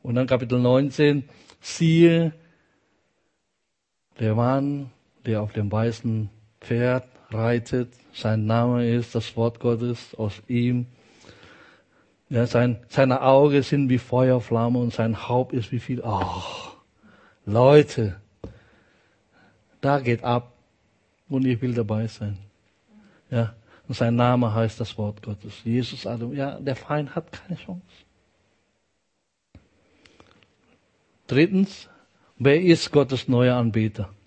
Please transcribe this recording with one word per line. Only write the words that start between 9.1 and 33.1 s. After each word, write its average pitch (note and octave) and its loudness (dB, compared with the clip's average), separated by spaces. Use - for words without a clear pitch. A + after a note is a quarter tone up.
das - -6
Wort A#2 -2
Gottes, A#2+ -4
aus G#2+ -6
ihm, B2 -2
ja, A#2+ 0
sein, B2 0
seine C3 2
Augen C#3 6
sind C#3 0
wie B2+ 2
Feuerflamme B2 0
und A#2+ -2
sein A2+ -4
Haupt B2+ 0
ist A#2+ -4
wie B2 -4
viel", A#2+ -8
oh, G2 -4
Leute, A#2+ 4
da C#3 0
geht A#2+ -2
ab A#2+ -2
und C3 -2
ich B2 -2
will B2 -4
dabei A2 -4
sein. G#2 -10
Ja, A#2 -2
und A#2+ -10
sein A#2 0
Name A#2+ 2
heißt A2+ -2
das - -8
Wort G#2+ -8
Gottes. G#2 -14
Jesus, A#2+ -4
Adam, A#2 -8
ja, C#3 -8
der C3+ -6
Feind D3 -6
hat - -8
keine - -12
Chance. F3+ -16
Drittens, F#3+ 0
wer C#3+ 4
ist E3+ 4
Gottes C3 2